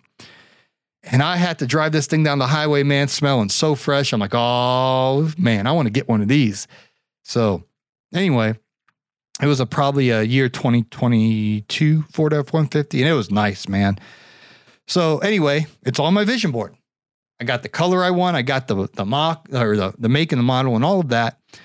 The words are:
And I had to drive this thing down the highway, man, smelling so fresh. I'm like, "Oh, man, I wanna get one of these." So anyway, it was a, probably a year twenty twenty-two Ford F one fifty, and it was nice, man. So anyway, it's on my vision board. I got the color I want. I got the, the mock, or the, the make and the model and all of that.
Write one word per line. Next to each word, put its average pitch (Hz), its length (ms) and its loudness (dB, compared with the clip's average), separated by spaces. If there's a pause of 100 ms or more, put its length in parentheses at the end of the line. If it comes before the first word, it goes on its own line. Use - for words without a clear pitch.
(1040)
And 127 180 0
I 170 140 0
had 175 240 -2
to 135 80 -4
drive 156 240 0
this 151 160 0
thing 160 160 2
down 143 160 0
the 127 80 0
highway, 147 360 2
man, 143 240 2
smelling 135 420 0
so 156 260 0
fresh. 139 360 -2
I'm 117 80 0
like, 98 140 -2
"Oh, 131 1040 2
man, 113 300 0
I 135 40 2
wanna 147 200 0
get - 160 -2
one 110 140 2
of 101 60 -2
these." 117 400 2 (560)
So 104 400 -2 (500)
anyway, 127 420 0 (880)
it 139 60 0
was 143 120 2
a, 127 60 -2
probably 139 440 0
a 110 140 2
year 127 260 2
twenty 120 340 0
twenty-two 110 1300 0
Ford 151 220 0
F 147 200 -2
one 156 140 2
fifty, 143 340 -2
and 147 80 2
it 165 40 2
was 107 160 -2
nice, 101 380 -2
man. 98 320 0 (880)
So 160 320 0
anyway, 156 480 0 (160)
it's 127 160 -2
on 160 140 2
my 208 100 2
vision 220 280 -2
board. 113 240 -6 (640)
I 123 40 -10
got 123 200 -4
the - 60 -12
color 180 340 0
I 180 80 2
want. 180 260 0
I 127 60 0
got 131 240 -2
the, 98 260 -2
the 101 120 -6
mock, 156 460 -2
or 117 240 0
the, 95 220 -2
the 113 120 -2
make 151 220 0
and 135 80 0
the 120 40 2
model 127 320 0
and 117 100 0
all 190 160 2
of 147 80 -4
that. 117 300 -2 (260)